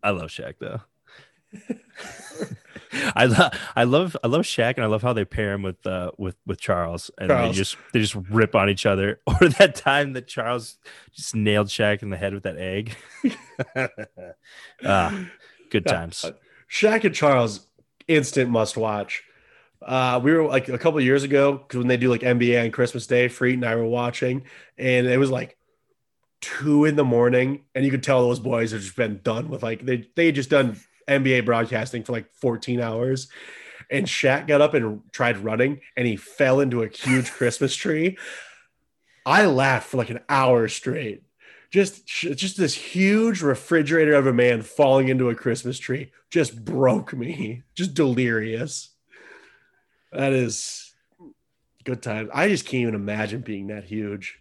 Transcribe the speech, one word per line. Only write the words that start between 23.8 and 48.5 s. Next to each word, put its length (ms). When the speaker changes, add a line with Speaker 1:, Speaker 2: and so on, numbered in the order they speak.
Speaker 2:
watching, 580
and 300
it 100
was, 140
like, 260
two 460
in 100
the 80
morning, 640
and 100
you 60
could 120
tell 240
those 120
boys 320
had 100
just 140
been 280
done 260
with, 140
like, 220
they, 300
they 120
had 80
just 140
done 280
N 160
B 100
A 80
broadcasting 600
for, 80
like, 240
fourteen 440
hours. 480
And 160
Shaq 420
got 140
up 140
and 260
tried 260
running, 440
and 100
he 80
fell 440
into 240
a 40
huge 440
<laughs> 0
Christmas 440
tree. 420
I 220
laughed 400
for, 100
like, 140
an 80
hour 380
straight. 560
Just, 340
just 520
this 180
huge 680
refrigerator 720
of 140
a 60
man 280
falling 460
into 220
a 60
Christmas 440
tree 320
just 360
broke 480
me. 500
Just 180
delirious. 960